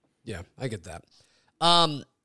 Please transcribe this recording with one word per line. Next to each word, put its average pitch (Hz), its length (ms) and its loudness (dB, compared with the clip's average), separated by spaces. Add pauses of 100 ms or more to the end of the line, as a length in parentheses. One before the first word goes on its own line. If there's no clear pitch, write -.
(240)
Yeah, 101 180 -10 (160)
I 131 100 -8
get 107 180 -10
that. 82 180 -16 (580)
Um, 165 420 4 (220)